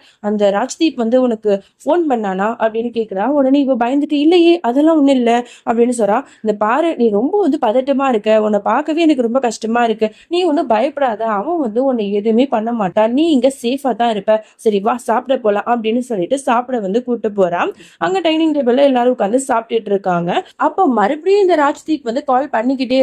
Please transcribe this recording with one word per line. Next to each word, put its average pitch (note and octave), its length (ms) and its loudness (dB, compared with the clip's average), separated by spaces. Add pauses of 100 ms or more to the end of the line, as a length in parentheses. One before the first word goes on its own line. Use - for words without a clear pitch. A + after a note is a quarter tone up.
(200)
அந்த G#3 300 0
ராஜ்தீப் C4 440 -2
வந்து A#3+ 260 0
உனக்கு A3 420 0 (220)
போன் D#4+ 260 0
பண்ணானா?" G3+ 380 -2 (100)
அப்படின்னு A3+ 400 -2
கேக்குறா. G#3+ 200 -4 (120)
உடனே C#4 300 2
இவ C4 160 0
பயந்துட்டு, C#4 360 -2
"இல்லையே, E4+ 480 4
அதெல்லாம் D4 380 2
ஒண்ணும் C#4 180 4
இல்ல" A#3 140 2 (360)
அப்படின்னு A#3 320 2
சொல்றா. G#3 200 0 (240)
"இந்த G#3+ 160 0
பாரு, C#4 380 0
நீ A#3 120 2
ரொம்ப A#3+ 300 0
வந்து D#4 280 0
பதட்டமா C4 420 0
இருக்க, G#3+ 340 2
உன்னை G#3 160 0
பார்க்கவே D4 440 -2
எனக்கு D4+ 200 2
ரொம்ப A#3 160 -2
கஷ்டமா A#3+ 460 -2
இருக்கு, A3 260 -2 (180)
நீ F4 140 -2
ஒண்ணும் E4 240 0
பயப்படாத, A#3 600 0
அவன் A3+ 320 -2
வந்து B3 260 -2
உன்னை A#3 280 -2
எதுவுமே A3 340 2
பண்ண A3+ 260 -4
மாட்டான், G#3+ 400 0
நீ D4 160 2
இங்க C4+ 220 2 (120)
சேஃபா B3 340 -4
தான் A#3 140 0
இருப்ப, G#3+ 340 -2 (120)
சரி G3+ 240 0
வா A#3 160 -2
சாப்பிட B3 420 -2
போலாம்" G3+ 280 -2
அப்படின்னு A#3 320 -2
சொல்லிட்டு A#3 400 -4
சாப்பிட B3 420 -2
வந்து G3+ 240 -2
கூட்டு A3+ 280 -4
போறான். G3 400 -2 (260)
அங்க F#4 220 -2
டைனிங் D#4+ 340 0
டேபிள்ல B3 240 0 (120)
எல்லாரும் B3 220 2
உட்கார்ந்து A#3 360 0
சாப்பிட்டுட்டு A3+ 440 -4
இருக்காங்க. F3+ 380 -2 (260)
அப்ப E4+ 300 0
மறுபடியும் D4+ 540 2
இந்த F4+ 160 4
ராஜ்தீப் D4 540 -2
வந்து C#4 140 -4
கால் C4+ 280 0
பண்ணிக்கிட்டே B3+ 500 0